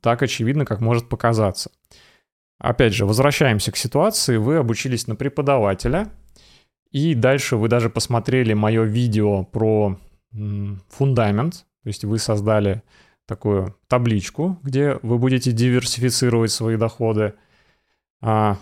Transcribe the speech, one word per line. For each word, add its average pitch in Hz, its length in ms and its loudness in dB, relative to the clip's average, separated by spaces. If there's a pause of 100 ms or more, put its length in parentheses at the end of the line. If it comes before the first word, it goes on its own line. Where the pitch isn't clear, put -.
так 120 220 2
очевидно, 131 420 0
как 110 160 -4
может 117 280 0
показаться. 110 600 0 (880)
Опять 117 380 0
же, 117 100 0
возвращаемся 131 680 2
к - 60 -6
ситуации. 139 600 0
Вы 120 180 2
обучились 123 500 -2
на 110 100 -6
преподавателя, 135 960 0 (760)
и 151 240 0
дальше 127 420 2
вы 110 120 2
даже 117 240 2
посмотрели 120 640 0
мое 110 280 2
видео 107 600 0
про, 107 560 0 (340)
м, 101 560 -8
фундамент. 120 800 0 (160)
То 117 60 -8
есть - 140 -8
вы 107 140 -2
создали 107 640 0 (460)
такую 98 480 -2 (120)
табличку, 123 760 0
где 139 400 0
вы 120 160 0
будете 127 320 2
диверсифицировать 120 1000 0
свои 113 280 -2
доходы. 107 580 -2 (880)
А, 107 400 2